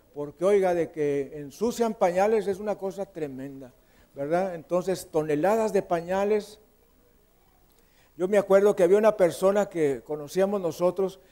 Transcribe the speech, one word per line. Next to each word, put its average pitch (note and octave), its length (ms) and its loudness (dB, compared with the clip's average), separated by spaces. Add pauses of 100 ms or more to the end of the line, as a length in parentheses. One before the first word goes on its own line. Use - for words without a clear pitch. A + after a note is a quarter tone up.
(140)
porque D3 300 -8
oiga, F#3+ 300 4
de E3 160 -2
que C#3+ 440 -2
ensucian G#3+ 600 -4
pañales G3 520 2
es G3 120 -4
una G3+ 180 -6
cosa F#3+ 300 -8
tremenda, C3+ 680 -12 (420)
¿verdad? E3+ 400 -2
Entonces, F3 560 -4
toneladas E3 640 0
de F#3+ 100 2
pañales. F#3+ 760 -2 (1600)
Yo F3 80 -2
me G#3 100 2
acuerdo G3 380 6
que G3+ 80 2
había F3+ 160 6
una G#3+ 180 4
persona F#3+ 520 2
que C#3+ 360 -2
conocíamos F#3 560 -2
nosotros F3+ 600 -2 (120)